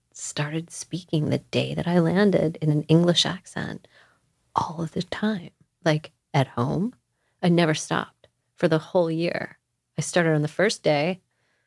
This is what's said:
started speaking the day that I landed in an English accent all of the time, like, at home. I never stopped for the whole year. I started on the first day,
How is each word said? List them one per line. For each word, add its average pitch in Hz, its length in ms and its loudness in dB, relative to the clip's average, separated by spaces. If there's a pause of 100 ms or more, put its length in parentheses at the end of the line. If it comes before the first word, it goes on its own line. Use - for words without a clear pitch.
(140)
started 156 560 -8
speaking - 600 -4
the 135 100 0
day 131 340 -4
that 156 140 -4
I 175 120 4
landed 170 600 2
in 156 80 2
an 147 140 2
English 170 420 4
accent - 600 -10 (680)
all 170 260 -2
of 165 100 -6
the 180 120 -4
time, 190 460 -6 (360)
like, 156 260 0 (220)
at 139 140 2
home. 147 460 -2 (480)
I 185 80 2
never 170 240 4
stopped - 540 -8 (300)
for 175 100 2
the 165 100 2
whole 165 320 0
year. - 480 -4 (400)
I 151 40 -2
started 165 340 2
on 151 80 2
the 151 40 -2
first 196 360 -2
day, 160 380 0 (460)